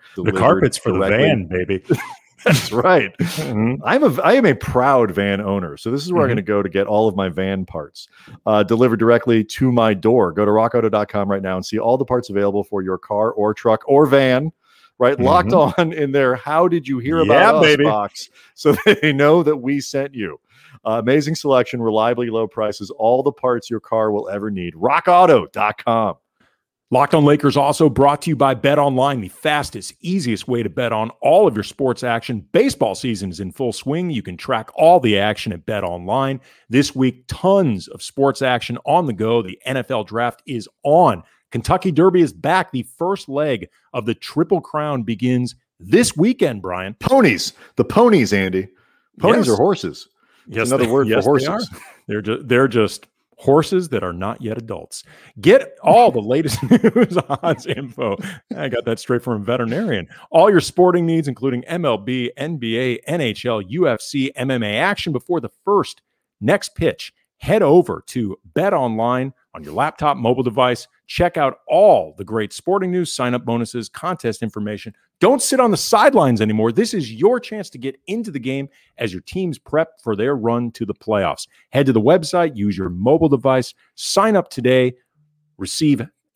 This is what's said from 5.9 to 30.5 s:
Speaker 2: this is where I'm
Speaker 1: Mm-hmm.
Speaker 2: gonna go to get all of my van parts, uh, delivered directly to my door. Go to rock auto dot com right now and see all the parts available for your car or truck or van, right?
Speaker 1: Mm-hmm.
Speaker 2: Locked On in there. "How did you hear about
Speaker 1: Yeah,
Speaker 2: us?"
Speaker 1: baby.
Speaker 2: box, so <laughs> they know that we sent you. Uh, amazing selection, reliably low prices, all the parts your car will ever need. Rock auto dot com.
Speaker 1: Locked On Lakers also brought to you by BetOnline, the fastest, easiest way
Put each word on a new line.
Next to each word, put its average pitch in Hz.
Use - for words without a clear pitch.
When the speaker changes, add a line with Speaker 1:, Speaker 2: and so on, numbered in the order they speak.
Speaker 2:
this 139
is 180
where 170
I'm 139
Speaker 1:
Mm-hmm. 117
Speaker 2:
gonna 107
go 101
to 95
get 98
all 107
of 92
my 98
van 95
parts, -
uh, 104
delivered 113
directly 117
to 131
my 113
door. 104
Go 98
to 104
rock 110
auto 113
dot 104
com 101
right 98
now 92
and 92
see 107
all 117
the 135
parts 123
available 101
for 98
your 92
car 107
or 104
truck 110
or 143
van, 135
right? 123
Speaker 1:
Mm-hmm. 123
Speaker 2:
Locked 175
On 160
in 147
there. 131
"How 156
did 165
you 131
hear 147
about 160
Speaker 1:
Yeah, 202
Speaker 2:
us?" -
Speaker 1:
baby. 147
Speaker 2:
box, 107
so 143
<laughs> 208
they 151
know 147
that 151
we 135
sent 139
you. 92
Uh, 110
amazing 143
selection, 127
reliably 113
low 110
prices, 104
all 123
the 143
parts 123
your 113
car 110
will 101
ever 104
need. 90
Rock 123
auto 175
dot 104
com. 113
Speaker 1:
Locked 131
On 156
Lakers 143
also 147
brought 143
to -
you 151
by 135
BetOnline, 139
the 98
fastest, 143
easiest 151
way 120